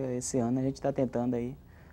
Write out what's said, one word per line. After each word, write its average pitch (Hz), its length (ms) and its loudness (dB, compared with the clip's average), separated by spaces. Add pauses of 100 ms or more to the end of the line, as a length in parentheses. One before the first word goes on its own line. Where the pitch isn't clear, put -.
(160)
esse 127 220 0
ano 123 220 2
a - 20 0
gente 135 180 0
tá 139 120 2
tentando 123 420 2
aí 120 220 -2 (360)